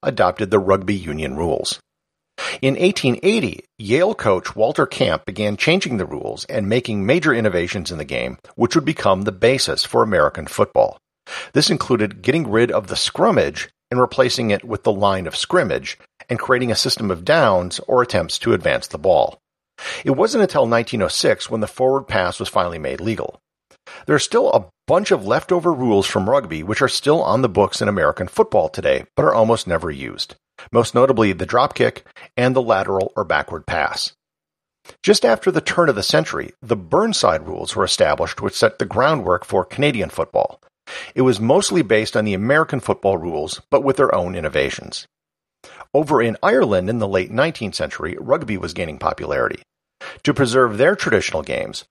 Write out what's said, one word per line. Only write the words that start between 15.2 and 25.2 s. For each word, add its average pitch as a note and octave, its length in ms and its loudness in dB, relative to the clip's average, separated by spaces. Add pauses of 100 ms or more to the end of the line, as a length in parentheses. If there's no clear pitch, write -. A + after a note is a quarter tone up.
of D#2+ 100 -8
scrimmage, G#2+ 640 -2 (320)
and A#2+ 80 -2
creating B2 320 0
a A2 60 -2
system - 340 -2
of F2 140 -4
downs G2 640 2
or B2 140 4
attempts F2+ 360 -2
to A#2 160 0
advance D#2 340 -2
the - 100 -10
ball. D2 420 2 (640)
It C3+ 80 0
wasn't A3 300 2
until D#3 240 2
nineteen A#2 360 0
oh F2+ 60 2
six - 420 0
when A2+ 120 -4
the G#2 60 -2
forward C3+ 360 0
pass - 360 -2
was F#2+ 100 -6
finally F2 300 -2
made C2+ 200 -6
legal. G2+ 400 -6 (680)
There D3+ 100 4
are C#3 40 4
still - 320 2
a G#2+ 180 2 (160)
bunch F#3+ 260 2
of A#2+ 140 2